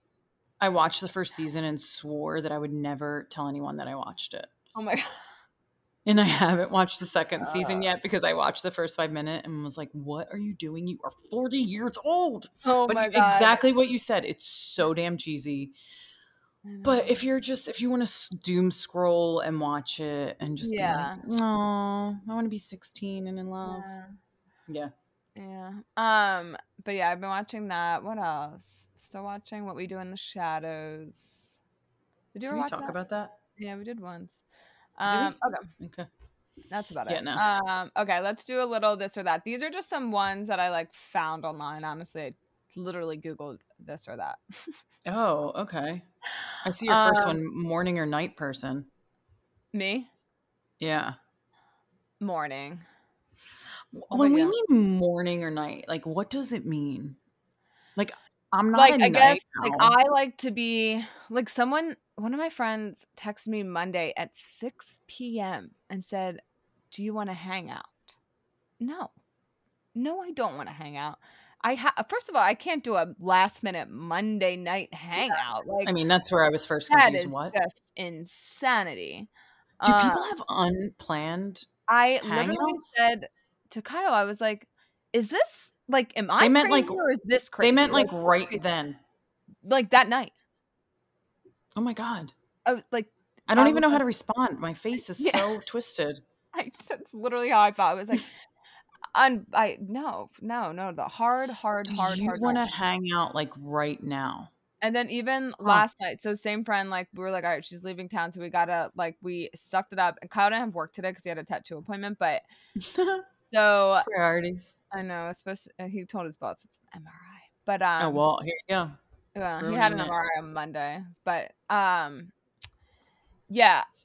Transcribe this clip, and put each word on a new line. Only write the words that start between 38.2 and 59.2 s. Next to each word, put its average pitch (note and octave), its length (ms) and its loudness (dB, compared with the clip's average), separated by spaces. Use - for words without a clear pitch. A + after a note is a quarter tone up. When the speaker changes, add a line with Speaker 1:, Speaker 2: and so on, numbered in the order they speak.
Speaker 2:
let's G3+ 260 -4
do B3+ 160 -2
a - 20 -2
little G#3+ 320 0
this G3 220 -8
or G3 60 -8
that. E3+ 200 -2
These B3 180 -6
are D4+ 60 -4
just F#4 220 -10
some C4 200 -4
ones G3+ 380 -2
that G3+ 100 -2
I, F3+ 120 0
like, E3 240 -4
found D#3+ 500 -6
online. D#3 400 -8
Honestly, D#3 380 -10
I C3 120 -12
literally F3 440 -8
Googled D3 400 -12
this - 300 -16
or A#2+ 80 -12
that. D#2+ 220 -10
<laughs> - 240 -18
Speaker 1:
Oh, F3 440 0
okay. E3+ 400 -6
I F#3+ 80 -2
see A3+ 140 -8
your G#3+ 100 6
first G#3+ 240 6
Speaker 2:
Um, G3+ 60 2
Speaker 1:
one, D#3+ 200 -2
morning E3+ 380 0
or D#3 60 -2
night D3+ 300 -4
person. C3+ 500 -6
Speaker 2:
Me? G#3 380 -4
Speaker 1:
Yeah. D#3 320 -2
Speaker 2:
Morning. D3+ 600 -6
Speaker 1:
W-, - 160 -16
Speaker 2:
What - 100 0
Speaker 1:
when C#4+ 120 8
Speaker 2:
about C#4+ 40 8
Speaker 1:
we D#4 60 6
Speaker 2:
you? G#4 280 2
Speaker 1:
mean G3+ 300 6
morning F3 460 0
or D#3+ 60 -4
night, D3+ 380 -8
like, D#3+ 180 -6
what F3+ 240 -4
does C4+ 220 -6
it A3 140 -6
mean? C#3+ 500 -4
Like, G3+ 180 -2
I'm G#3 180 4
not - 80 6
Speaker 2:
Like, C4+ 160 12
Speaker 1:
a C#4 80 4
Speaker 2:
I B3+ 60 10
Speaker 1:
night E3 60 4
Speaker 2:
guess, C4+ 240 10